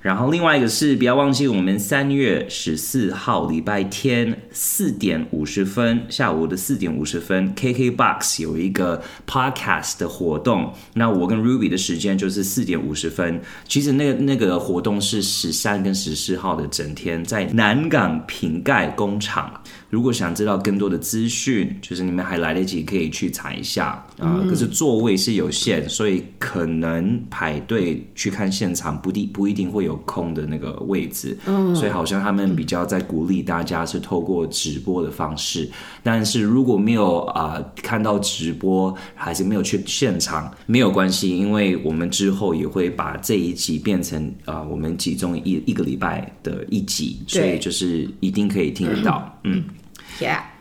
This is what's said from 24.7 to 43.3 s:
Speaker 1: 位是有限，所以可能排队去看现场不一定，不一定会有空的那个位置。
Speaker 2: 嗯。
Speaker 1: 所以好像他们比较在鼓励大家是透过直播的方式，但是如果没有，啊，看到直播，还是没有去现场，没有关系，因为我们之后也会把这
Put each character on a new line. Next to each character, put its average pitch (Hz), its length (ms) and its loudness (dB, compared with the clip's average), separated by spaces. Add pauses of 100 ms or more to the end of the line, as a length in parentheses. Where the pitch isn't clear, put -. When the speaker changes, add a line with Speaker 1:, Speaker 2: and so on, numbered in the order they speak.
Speaker 1:
位 110 180 4
是 104 180 0
有 85 180 0
限， 80 360 0
所 107 220 0
以 90 160 0 (140)
可 - 260 -2
能 82 640 0
排 78 320 -2
队 90 440 -2 (100)
去 - 160 -2
看 98 200 -2
现 95 220 0
场 76 260 -4
不 92 120 -4
一 - 20 -2
定， 104 140 0
不 101 200 0
一 101 60 2
定 95 180 -2
会 98 140 0
有 78 120 -2
空 85 360 -4
的 76 140 -4
那 76 100 -4
个 73 140 -6 (160)
位 95 200 0
置。 - 380 -6
Speaker 2:
嗯。 190 300 2
Speaker 1:
所 135 120 2
以 92 40 0
好 85 120 -2
像 98 160 0
他 101 120 0
们 98 240 2
比 80 100 0
较 87 180 -2
在 92 160 0
鼓 85 280 -2
励 92 160 2
大 85 180 -2
家 82 240 -2
是 85 140 -4
透 87 200 -2
过 85 280 0
直 73 320 -4
播 90 240 -2
的 78 80 -4
方 78 260 -4
式， 76 320 -4 (320)
但 113 240 2
是 110 160 2
如 117 220 4
果 120 120 4
没 107 180 4
有， 92 320 4
啊， 78 380 -4 (200)
看 113 180 -2
到 107 160 2
直 82 340 -2
播， 92 440 0 (180)
还 - 180 -6
是 87 120 -2
没 101 100 2
有 98 80 2
去 98 240 0
现 101 340 0
场， 78 320 -4 (140)
没 117 140 4
有 110 100 6
关 95 180 4
系， 92 300 2
因 101 140 2
为 98 340 4
我 78 60 0
们 82 180 0
之 98 220 2
后 95 240 0
也 80 120 -2
会 87 220 0
把 73 280 -4
这 110 180 -2